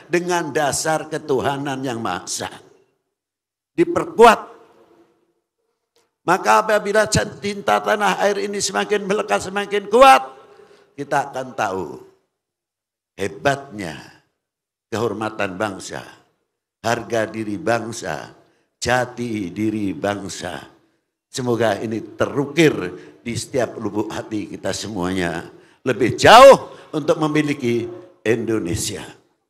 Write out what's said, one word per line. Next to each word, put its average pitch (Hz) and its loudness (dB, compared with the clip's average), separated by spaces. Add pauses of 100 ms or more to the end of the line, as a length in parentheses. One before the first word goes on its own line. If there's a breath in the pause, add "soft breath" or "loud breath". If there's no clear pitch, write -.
dengan 170 -2
dasar 151 -2
ketuhanan 139 -4
yang 131 -6
Maha 95 -6
Esa. - -8 (1200)
Diperkuat. 175 4 (1700)
Maka 196 4
apabila 208 2
cinta 208 -2
tanah 208 0
air 202 0
ini 202 -6
semakin 202 -4
melekat, 202 -2
semakin 202 -4
kuat, 262 8 (640 soft breath)
kita 139 -4
akan 127 -10
tahu 95 -4 (1120)
hebatnya 101 -6 (960)
kehormatan 107 -4
bangsa, 87 -8 (800)
harga 113 -2
diri 104 -8
bangsa, 107 -6 (400)
jati 120 -4
diri 104 -4
bangsa. 90 -8 (640)
Semoga 113 0
ini 110 -6 (120)
terukir 139 2 (480 loud breath)
di 120 -6
setiap 113 -4
lubuk 107 -4
hati 107 -8
kita 98 -6
semuanya. 92 -4 (320 soft breath)
Lebih 123 0
jauh 240 10 (160 loud breath)
untuk 156 0
memiliki 143 -2 (320)
Indonesia. 107 -2 (500)